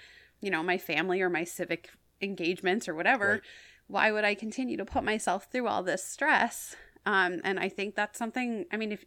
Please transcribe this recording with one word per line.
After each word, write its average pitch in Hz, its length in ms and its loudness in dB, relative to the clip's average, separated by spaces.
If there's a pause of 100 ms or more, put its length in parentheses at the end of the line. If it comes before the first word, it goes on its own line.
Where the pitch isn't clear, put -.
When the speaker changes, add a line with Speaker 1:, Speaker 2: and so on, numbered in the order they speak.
(400)
Speaker 1:
you 196 100 -4
know, 160 120 0
my 180 160 0
family 180 420 0
or 185 80 2
my 165 140 0
civic 170 480 -6 (320)
engagements 185 640 0
or 165 60 -4
whatever, 202 380 2
Speaker 2:
Right. 214 80 0 (480)
Speaker 1:
why 202 240 2
would 214 120 2
I 208 120 2
continue 226 400 -4
to 196 80 -6
put - 180 -2
myself 208 480 0
through 254 160 0
all 202 160 2
this 180 220 -2
stress? - 720 2 (280)
Um, 185 380 4
and 190 160 0
I 180 100 0
think 202 280 -6
that's 208 240 -2
something, 233 500 -2
I 208 60 -2
mean, 220 160 -4
if, - 140 -8